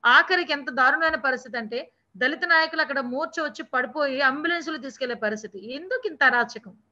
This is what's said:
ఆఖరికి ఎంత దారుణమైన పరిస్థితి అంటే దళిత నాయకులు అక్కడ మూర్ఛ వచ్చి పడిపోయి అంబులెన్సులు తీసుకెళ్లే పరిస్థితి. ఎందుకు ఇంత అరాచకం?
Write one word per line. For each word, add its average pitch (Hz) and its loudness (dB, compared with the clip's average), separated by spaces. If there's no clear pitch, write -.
ఆఖరికి 339 4
ఎంత 285 -4
దారుణమైన 294 2
పరిస్థితి 254 -4
అంటే 233 -8
దళిత 277 0
నాయకులు 320 4
అక్కడ 269 0
మూర్ఛ 294 -4
వచ్చి 294 -6
పడిపోయి 269 -2
అంబులెన్సులు 302 0
తీసుకెళ్లే 247 -6
పరిస్థితి. 214 -6
ఎందుకు 381 -6
ఇంత 294 -2
అరాచకం? 240 2